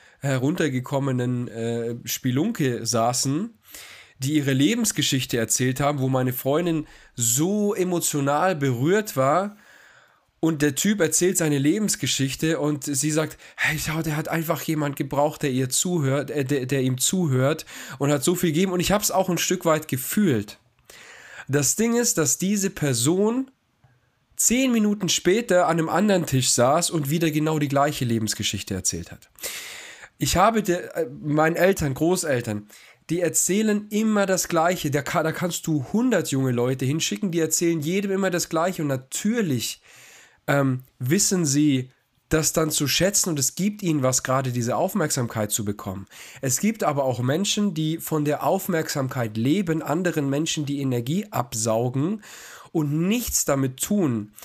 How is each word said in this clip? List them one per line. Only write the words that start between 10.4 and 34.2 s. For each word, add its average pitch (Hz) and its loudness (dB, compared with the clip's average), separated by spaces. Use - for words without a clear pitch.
und 160 0
der 147 2
Typ 202 0
erzählt 175 2
seine 151 2
Lebensgeschichte 147 0
und 147 -2
sie 143 -2
sagt, 156 -2
"Hey, 151 -2
schau, 160 -2
der 156 -2
hat 156 -4
einfach 160 -2
jemand 151 -2
gebraucht, 147 0
der 147 0
ihr 127 0
zuhört, 143 0
äh, 139 -2
der, 131 -2
der 135 0
ihm 127 0
zuhört 151 2
und 139 2
hat 143 2
so 180 4
viel 175 0
gegeben." 185 2
Und 180 0
ich 156 0
hab's 208 0
auch 185 2
ein 170 0
Stück 180 -2
weit 156 2
gefühlt. 147 0
Das 139 0
Ding 233 2
ist, 240 0
dass 151 0
diese 196 0
Person 185 0
zehn 254 2
Minuten 208 2
später 180 2
an 165 2
einem 160 0
anderen 180 2
Tisch 131 2
saß 139 4
und 143 -2
wieder 165 2
genau 156 0
die 147 0
gleiche 139 2
Lebensgeschichte 110 -2
erzählt 85 -4
hat. - -20
Ich - 0
habe 214 4
de-, 175 -2
äh, 165 -2
meinen 156 2
Eltern, 156 2
Großeltern, 131 0
die 170 -2
erzählen 208 0
immer 208 2